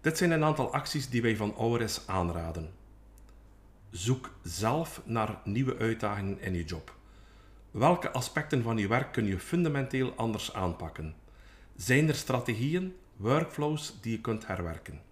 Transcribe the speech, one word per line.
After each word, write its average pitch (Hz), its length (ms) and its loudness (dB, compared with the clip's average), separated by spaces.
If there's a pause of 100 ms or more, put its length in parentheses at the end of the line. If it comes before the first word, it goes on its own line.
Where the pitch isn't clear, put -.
Dit 160 180 2
zijn 175 120 6
een 156 140 4
aantal 147 280 2
acties 139 360 -2
die 120 140 2
wij 113 140 4
van 107 180 0
Auris 117 520 0
aanraden. 85 680 -2 (1160)
Zoek 110 520 -2
zelf 113 640 -2
naar 110 400 -2
nieuwe 127 320 0
uitdagingen 104 640 0
in 92 140 -2
je 85 100 0
job. 80 300 -8 (760)
Welke 160 400 4
aspecten 131 520 0
van 113 160 2
je 98 100 2
werk 127 240 2
kun 110 140 2
je 95 120 2
fundamenteel 139 760 0
anders 110 380 -2
aanpakken? 82 600 -4 (640)
Zijn 127 320 4
er 151 60 2
strategieën, 127 840 0 (200)
workflows 147 840 0
die 113 120 -2
je 110 80 -2
kunt 110 260 -4
herwerken? 82 540 -6 (120)